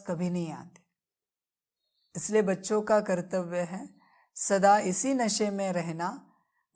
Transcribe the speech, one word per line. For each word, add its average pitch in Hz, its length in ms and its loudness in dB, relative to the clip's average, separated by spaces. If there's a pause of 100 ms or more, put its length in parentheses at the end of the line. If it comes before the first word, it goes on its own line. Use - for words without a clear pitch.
कभी 175 220 -2
नहीं 170 220 -4
आती। - 340 -18 (1300)
इसलिए 214 260 0
बच्चों 190 400 0
का 214 200 4
कर्तव्य 175 600 -4
है 185 280 -8 (460)
सदा 202 440 6
इसी 208 340 2
नशे 214 360 0
में 196 240 -2
रहना, 170 600 -6 (420)